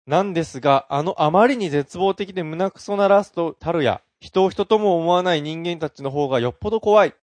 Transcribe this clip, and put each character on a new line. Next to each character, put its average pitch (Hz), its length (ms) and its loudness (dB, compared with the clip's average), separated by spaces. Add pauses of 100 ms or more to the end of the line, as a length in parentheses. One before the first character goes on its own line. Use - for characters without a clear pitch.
な 160 160 2
ん 196 100 -4
で 165 100 -2
す 143 160 -10
が、 139 300 2
あ 143 140 -2
の 175 180 -4
あ 151 80 2
ま 196 160 4
り 262 100 2
に 202 140 -4
絶 143 300 -4
望 190 160 0
的 190 180 -10
で 185 80 -6
胸 165 300 -4
ク - 100 -20
ソ 202 160 -6
な 196 100 2
ラ 202 160 4
ス - 80 -14
ト 165 280 -4
た 160 120 -6
る 165 120 0
や、 110 180 0 (200)
人 - 240 0
を 185 40 0
人 196 160 -4
と 220 140 2
も 196 180 2
思 165 160 0
わ 180 80 2
な 180 140 0
い 147 80 -4
人 160 200 -8
間 175 140 -6
た 151 140 -8
ち - 100 -20
の 139 80 -6
方 143 180 -2
が 131 120 0
よ 120 100 -2
っ - 100 -10
ぽ 214 120 -6
ど 220 100 -2
怖 208 240 4
い。 143 80 -4 (100)